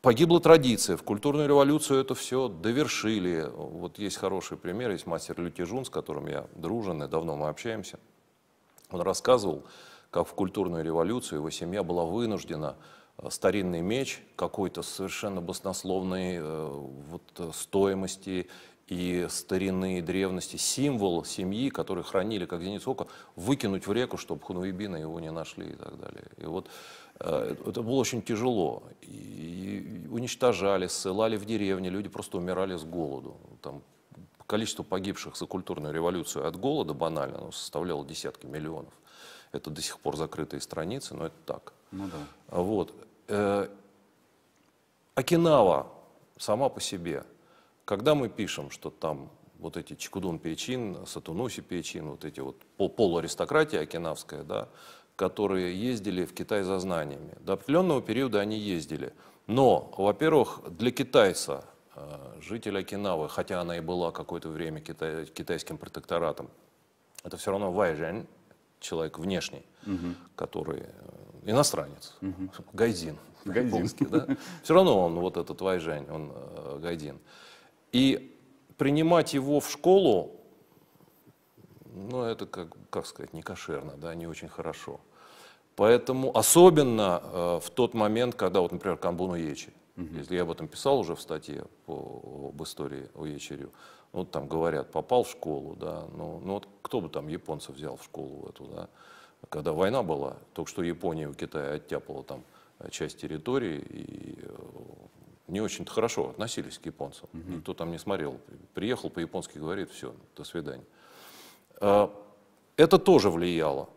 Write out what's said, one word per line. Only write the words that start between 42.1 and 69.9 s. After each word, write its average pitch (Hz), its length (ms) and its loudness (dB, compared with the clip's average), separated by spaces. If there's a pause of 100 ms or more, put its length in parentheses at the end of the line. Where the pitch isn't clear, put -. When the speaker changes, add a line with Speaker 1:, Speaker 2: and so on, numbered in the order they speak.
Speaker 1:
Вот. 90 460 -2 (340)
Э, 101 400 0 (1500)
Окинава 131 720 6 (500)
сама 120 320 2
по - 120 -6
себе, 82 420 -4 (600)
когда 123 300 4
мы 123 140 0
пишем, 76 420 -6
что - 180 -10
там 73 400 -6 (300)
вот 80 180 -10
эти 78 180 -10
Чикудун 90 440 -6
Пейчин, 92 640 -6
Сатунуси 90 560 -6
Пейчин, 78 500 -8
вот 67 140 -12
эти 73 140 -10
вот 67 160 -8 (220)
по-, 98 120 2
полуаристократия 92 880 2
окинавская, 76 640 -6
да, 76 260 -6 (460)
которые 92 640 0
ездили 101 460 0
в - 80 -14
Китай 98 300 0
за 95 160 0
знаниями. 80 600 -4
До 98 120 0
определённого 151 480 4
периода 113 380 0
они 107 180 0
ездили. 76 560 -4 (340)
Но, 110 500 6
во-первых, 117 720 4
для 113 220 0
китайца, 104 760 4 (300)
э, 69 460 -14
житель 104 380 -6
Окинавы, 92 500 -2
хотя 92 320 -2
она 85 160 -4
и 82 40 -6
была 87 300 0
какое-то 85 380 -8
время 78 300 -6
китай-, 80 460 -6
китайским 80 520 -6
протекторатом, 82 720 -4 (720)
это 90 140 -12
всё - 140 -4
равно 98 220 0
вайжэнь, 85 540 0 (520)
человек 80 400 -4
внешний, 82 460 -4 (200)
Speaker 2:
Мгм. 87 300 -4 (220)